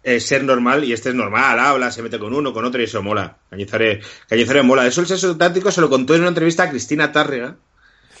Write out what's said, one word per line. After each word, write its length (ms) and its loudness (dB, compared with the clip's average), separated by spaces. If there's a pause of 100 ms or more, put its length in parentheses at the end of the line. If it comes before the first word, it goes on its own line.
eh, 160 2
ser 240 0
normal, 400 2
y 80 -2
este 180 -4
es 60 -4
normal, 440 0
habla, 320 0
se 100 -12
mete 160 -8
con 160 -8
uno, 180 -2
con 140 -4
otro, 160 -4
y 40 0
eso 180 -6
mola. 340 -4 (140)
Cañizares, 540 -2 (220)
Cañizares 380 2
mola. 220 4
Eso 140 0
el 60 0
sexo 300 -2
táctico 340 2
se 100 0
lo 80 4
contó 260 2
en 60 4
una 80 2
entrevista 340 0
a 80 -2
Cristina 400 -2
Tárrega, 460 -2 (640)